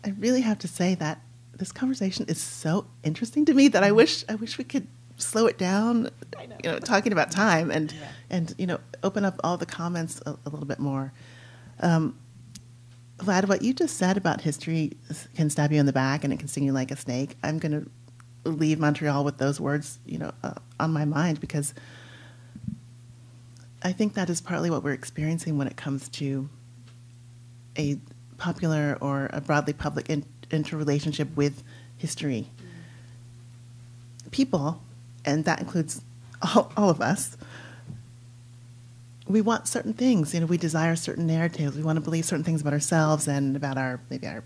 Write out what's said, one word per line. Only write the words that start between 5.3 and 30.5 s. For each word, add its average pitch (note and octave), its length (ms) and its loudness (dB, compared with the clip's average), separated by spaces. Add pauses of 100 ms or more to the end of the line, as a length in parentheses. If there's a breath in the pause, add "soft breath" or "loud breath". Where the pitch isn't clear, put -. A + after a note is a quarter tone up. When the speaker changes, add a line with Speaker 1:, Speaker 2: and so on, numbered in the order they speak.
Speaker 1:
it - 120 2
down, G#3+ 520 2 (280)
Speaker 2:
I - 80 -14
know. - 160 -16
Speaker 1:
you E3 80 -2
know, - 80 -2
talking G#3+ 340 2
about D#3+ 180 2
time F3 400 4
and, D#3 220 0
Speaker 2:
Yeah. - 160 -14 (220 loud breath)
Speaker 1:
and, E3+ 280 -2
you F#3 80 -2
know, F3 120 -2 (240)
open G3 220 0
up F#3+ 180 -2
all F3 140 2
the E3+ 100 -6
comments E3 600 -6
a, D3 100 -6 (100)
a D3 40 -6
little D3 160 -8
bit C#3+ 120 -6
more. C3+ 340 -2 (680 loud breath)
Um, E3 360 2 (1000)
Vlad, F#3+ 300 2
what G3 140 2
you A#3+ 120 2
just D#4+ 220 -2
said F#3 200 2
about F3+ 260 0
history D#3+ 500 -2 (180)
s-, - 240 -12
can D3+ 160 2
stab D3 220 2
you D3+ 80 6
in C#3 60 6
the C3+ 60 2
back C3+ 300 2
and C#3 100 -2
it - 60 -4
can C#3+ 80 -10
sting C#3 180 -2
you C3+ 80 2
like C3 200 -2
a C3+ 40 -8
snake, C3 460 -6
I'm D#3 160 -2
gonna D3+ 260 -2 (600)
leave D#3 340 2
Montreal D3 460 2
with C#3+ 140 -2
those C#3+ 200 0
words, C#3+ 480 -4
you E3 120 -8
know, - 140 -8 (120)
uh, - 100 -6 (240)
on D#3+ 140 0
my D3+ 120 0
mind, D3+ 360 0
because - 340 -4 (2000 loud breath)
I F#3 100 0
think G#3 220 0
that F3+ 160 0
is E3+ 100 -2
partly E3+ 300 -2
what D#3 140 0
we're C#3+ 80 0
experiencing D#3 680 -2
when C#3 80 0
it - 100 -6
comes C#3 340 -6
to C#3 380 -4 (1300)
a C#3+ 220 -2 (400)
popular D#3 640 0
or C#3 320 -2
a D3 80 -4
broadly D3 320 0
public D3 360 -4
in-, D3 160 0 (260)